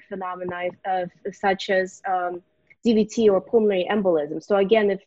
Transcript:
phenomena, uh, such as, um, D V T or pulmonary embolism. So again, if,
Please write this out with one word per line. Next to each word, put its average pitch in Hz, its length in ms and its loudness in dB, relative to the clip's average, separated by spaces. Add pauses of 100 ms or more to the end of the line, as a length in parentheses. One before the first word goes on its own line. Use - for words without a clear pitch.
phenomena, 180 640 -8 (180)
uh, 185 180 -2 (260)
such 196 380 -2
as, 190 380 -2
um, 180 340 -4 (420)
D 226 100 4
V 214 120 4
T 214 240 2
or 190 100 4
pulmonary 202 520 0
embolism. 160 500 0
So 208 140 -2
again, 202 340 4
if, 190 160 -4